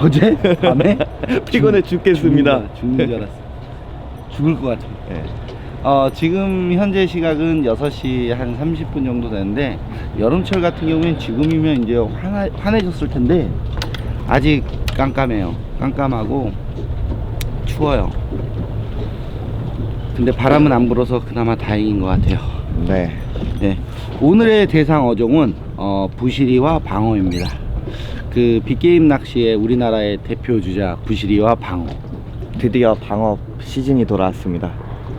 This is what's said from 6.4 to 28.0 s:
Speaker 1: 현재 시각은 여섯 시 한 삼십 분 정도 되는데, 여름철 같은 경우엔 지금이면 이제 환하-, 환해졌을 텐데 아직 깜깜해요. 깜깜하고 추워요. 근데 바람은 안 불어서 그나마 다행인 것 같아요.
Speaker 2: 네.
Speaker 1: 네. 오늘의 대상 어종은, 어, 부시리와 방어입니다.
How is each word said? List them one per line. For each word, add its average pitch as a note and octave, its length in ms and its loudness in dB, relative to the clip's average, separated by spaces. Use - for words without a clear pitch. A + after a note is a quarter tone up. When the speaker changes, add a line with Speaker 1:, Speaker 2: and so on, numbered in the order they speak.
Speaker 1:
현재 F#3+ 340 2
시각은 E3 580 0
여섯 A#2 240 0
시 B2+ 420 -2
한 A#2+ 240 -4
삼십 D#3 380 -4
분 C#3+ 120 -2
정도 A#2+ 240 -2
되는데, G#2+ 480 -2
여름철 F3 440 0
같은 E3+ 260 -2
경우엔 D#3+ 320 0
지금이면 D3+ 640 0
이제 A#2 140 0
환하-, F3+ 580 -2
환해졌을 F3+ 540 0
텐데 C#3+ 400 2
아직 C3+ 360 4
깜깜해요. B2 580 0
깜깜하고 C3 720 -2
추워요. C3 440 0
근데 B2 160 2
바람은 C3+ 400 6
안 A#2+ 160 4
불어서 A#2+ 360 2
그나마 A2+ 320 0
다행인 G#2+ 440 0
것 F#2+ 80 0
같아요. F#2+ 320 2
Speaker 2:
네. F2+ 240 2
Speaker 1:
네. G2 180 0
오늘의 G#3 460 6
대상 D3+ 400 4
어종은, A#2 480 4
어, G2 380 0
부시리와 B2+ 640 2
방어입니다. F#2+ 680 0